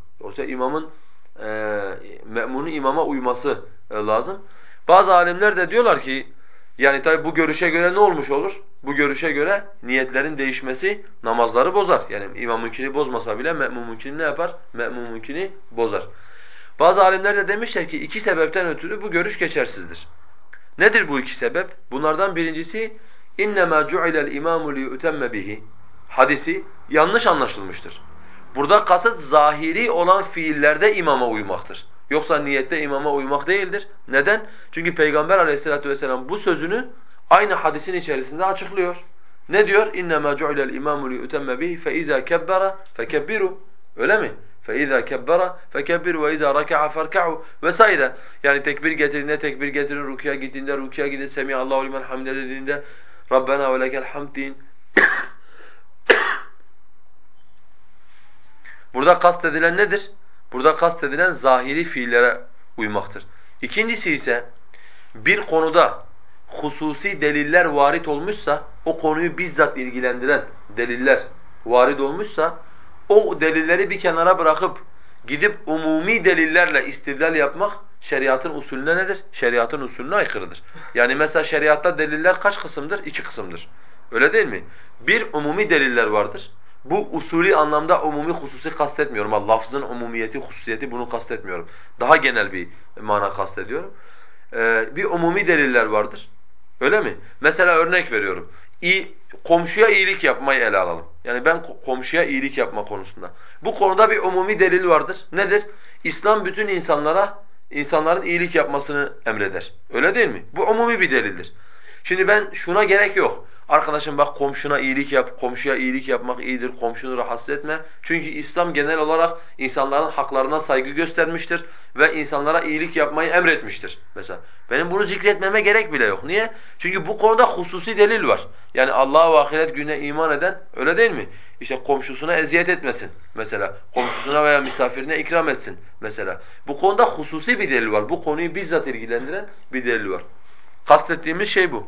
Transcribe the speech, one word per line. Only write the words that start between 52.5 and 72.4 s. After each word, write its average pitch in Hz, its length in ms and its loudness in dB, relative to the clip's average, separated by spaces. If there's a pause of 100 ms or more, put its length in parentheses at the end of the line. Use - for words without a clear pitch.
رَبَّنَا 131 340 2
وَلَكَ 131 380 0
الْحَمْدِ 143 320 -8
deyin. 135 220 -8 (400)
<coughs> - 60 8 (4000)
Burada 160 260 6
kastedilen 170 580 4
nedir? 202 340 0 (400)
Burada 143 240 4
kastedilen 165 560 2
zahiri 131 520 2
fiillere 120 580 4 (360)
uymaktır. 104 480 -4 (360)
İkincisi 214 520 0
ise 120 320 0 (720)
bir 175 260 2
konuda 160 640 2 (440)
hususi 151 760 -4
deliller 147 440 4
varit 147 420 4
olmuşsa, 151 560 -2 (220)
o 160 140 -2
konuyu 160 380 0
bizzat 147 400 2
ilgilendiren 127 680 0 (320)
deliller 123 420 4 (460)
varit 131 360 6
olmuşsa, 165 560 -2 (520)